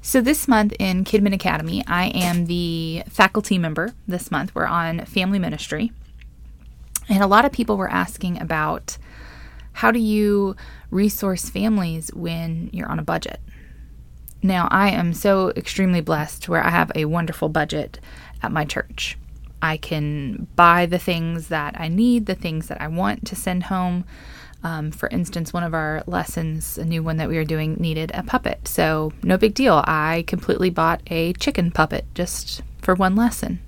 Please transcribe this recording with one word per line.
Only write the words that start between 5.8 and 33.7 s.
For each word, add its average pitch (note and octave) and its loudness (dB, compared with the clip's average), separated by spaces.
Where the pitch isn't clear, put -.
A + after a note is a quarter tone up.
And G3 4
a - 2
lot G#3 8
of C#4 2
people A3 0
were F#3+ -2
asking F3+ -2
about D#3 -4
how A3+ 4
do A#3 4
you G#3 4
resource G3 0
families F#3 0
when E3 -4
you're - -6
on E3 -2
a - -6
budget? - -4
Now, F#3 4
I G3 6
am F3 0
so F#3+ 4
extremely F3+ 2
blessed D#3 -2
where E3 4
I E3+ 4
have E3+ 2
a D#3 2
wonderful D#3+ 0
budget D3+ -2
at - -2
my D3+ 0
church. - -6
I D#3+ 0
can D3 -4
buy F3 8
the F3 0
things E3 -2
that D3+ -4
I D#3+ -4
need, A3+ 4
the F#3+ -2
things D#3+ -4
that D3 -8
I D3+ -6
want F3 -2
to - -8
send F3+ -2
home. F3+ 0
Um, D#3 -4
for - -4
instance, E3+ -4
one F3 0
of E3 -2
our D#3 -2
lessons, D#3+ -4
a - -6
new E3 0
one D#3+ -2
that D#3+ 0
we D#3+ 0
were D#3+ 0
doing, D#3 -2
needed D#3+ -2
a F3+ -4
puppet. - -2
So D#3 2
no F#3 4
big G#3 4
deal. A3 6
I D#3+ 2
completely F#3 2
bought E3 2
a E3+ 0
chicken F3 0
puppet - 2
just - -4
for F#3 4
one F#3 4
lesson. G3+ 2